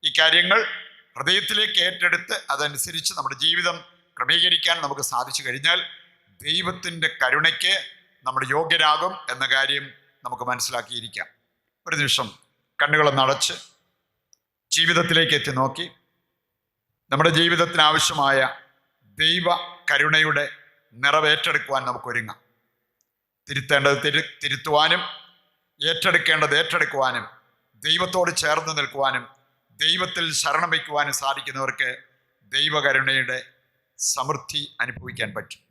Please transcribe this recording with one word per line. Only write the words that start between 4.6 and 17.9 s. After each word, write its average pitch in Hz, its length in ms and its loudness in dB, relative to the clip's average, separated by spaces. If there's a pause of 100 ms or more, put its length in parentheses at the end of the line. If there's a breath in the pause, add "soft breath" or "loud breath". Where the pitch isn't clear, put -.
നമുക്ക് 139 260 -4
സാധിച്ചു 131 360 -4
കഴിഞ്ഞാൽ 143 320 0 (680)
ദൈവത്തിൻ്റെ 170 640 -4 (120)
കരുണയ്ക്ക് 156 540 2 (520)
നമ്മൾ 131 160 -2 (120)
യോഗ്യരാകും 160 580 2 (200)
എന്ന 127 120 -4 (100)
കാര്യം 139 300 0 (400)
നമുക്ക് 123 260 -8
മനസ്സിലാക്കിയിരിക്കാം. 117 760 -8 (580)
ഒരു 160 140 -4
നിമിഷം 135 280 0 (520)
കണ്ണുകളൊന്ന് 143 440 4
അടച്ച് 139 300 0 (1200)
ജീവിതത്തിലേക്ക് 165 640 2
എത്തി 139 200 -4
നോക്കി 135 280 -2 (1300)
നമ്മുടെ 156 260 4
ജീവിതത്തിന് 170 500 4
ആവശ്യമായ 147 500 4 (840)